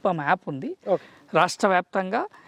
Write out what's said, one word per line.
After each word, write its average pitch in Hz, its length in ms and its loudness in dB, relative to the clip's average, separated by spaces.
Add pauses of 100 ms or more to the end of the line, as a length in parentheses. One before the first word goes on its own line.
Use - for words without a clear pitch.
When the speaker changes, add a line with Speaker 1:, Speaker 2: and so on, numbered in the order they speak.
Speaker 1:
పామ్ 175 160 0
యాప్ 160 260 0
ఉంది. 170 280 -8 (120)
Speaker 2:
ఓకే. - 500 -4
Speaker 1:
రాష్ట్ర 180 300 2
వ్యాప్తంగా 190 600 0 (200)